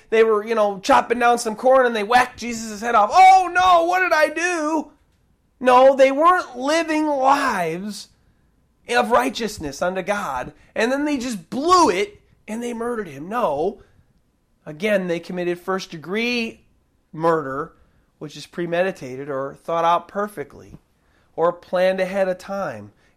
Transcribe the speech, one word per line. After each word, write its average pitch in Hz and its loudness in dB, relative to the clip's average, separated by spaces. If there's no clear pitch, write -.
they 226 4
were, 220 2
you 226 -4
know, 202 0
chopping 240 0
down 240 2
some 220 -6
corn 262 4
and 240 -2
they 208 -2
whacked 247 0
Jesus' 226 -10
head 233 -4
off. 214 4
"Oh, 370 8
no, 359 4
what 359 0
did 349 0
I 311 4
do?" 320 -2
No, 254 6
they 269 6
weren't 320 2
living 311 0
lives 240 -2
of 226 0
righteousness 226 -2
unto 185 -2
God, 160 -6
and 226 0
then 277 -2
they 294 -2
just 226 -10
blew 320 2
it 196 -6
and 226 -10
they 240 -8
murdered 226 -8
him. 143 -16
No. 190 -4
Again, 185 -4
they 170 -4
committed 175 -6
first 190 -6
degree 226 -6
murder, 156 -4
which 151 -16
is 147 -18
premeditated 170 -6
or 139 -8
thought 170 -4
out 165 2
perfectly, 143 -10
or 165 2
planned 185 -2
ahead 190 -2
of 180 -4
time, 143 -10